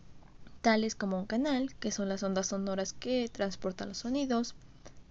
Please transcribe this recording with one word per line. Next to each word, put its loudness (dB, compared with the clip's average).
tales 4
como 0
un -2
canal, 2
que -2
son 0
las 0
ondas 2
sonoras 0
que 0
transportan -2
los -6
sonidos, 2